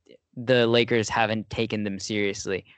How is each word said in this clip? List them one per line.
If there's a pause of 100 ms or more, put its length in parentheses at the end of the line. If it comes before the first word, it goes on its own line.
(360)
the
Lakers
haven't
taken
them
seriously. (140)